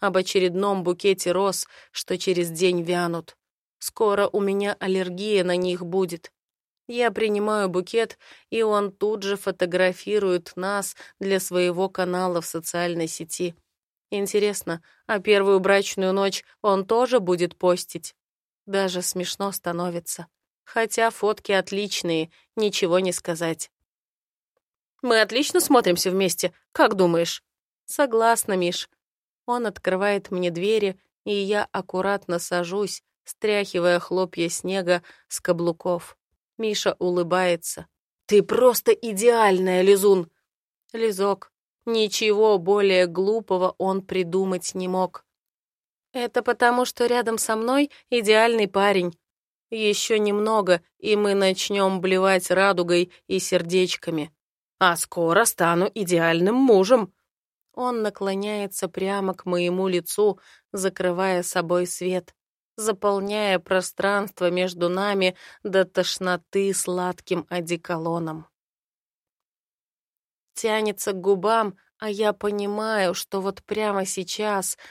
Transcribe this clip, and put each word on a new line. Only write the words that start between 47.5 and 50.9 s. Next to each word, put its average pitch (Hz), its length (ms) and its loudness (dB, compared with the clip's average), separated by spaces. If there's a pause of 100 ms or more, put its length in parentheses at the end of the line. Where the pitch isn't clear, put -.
мной 262 360 0 (200)
идеальный 220 560 4
парень. 196 500 2 (540)
Еще 220 460 0
немного, 208 640 2 (160)